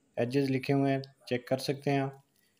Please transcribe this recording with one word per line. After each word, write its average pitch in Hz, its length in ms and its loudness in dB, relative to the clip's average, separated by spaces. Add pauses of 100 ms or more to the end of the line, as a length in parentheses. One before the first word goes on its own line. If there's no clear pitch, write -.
(180)
एजेस 131 320 2
लिखे 131 240 0
हुए 139 180 4
हैं, 135 100 0 (260)
चेक 123 200 -2
कर 131 120 0
सकते 135 320 -2
हैं 139 100 2
आप। 135 200 -6 (380)